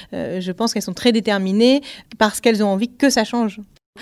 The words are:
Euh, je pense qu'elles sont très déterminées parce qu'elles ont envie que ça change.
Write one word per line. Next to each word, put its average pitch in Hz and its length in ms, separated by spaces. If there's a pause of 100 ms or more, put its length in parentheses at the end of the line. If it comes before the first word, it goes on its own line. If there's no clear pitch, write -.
(140)
Euh, 180 260
je 185 120
pense 220 200
qu'elles 202 120
sont 190 100
très 240 180
déterminées 202 520 (540)
parce 214 240
qu'elles 226 200
ont 208 60
envie 202 220
que - 200
ça 247 140
change. 220 380 (400)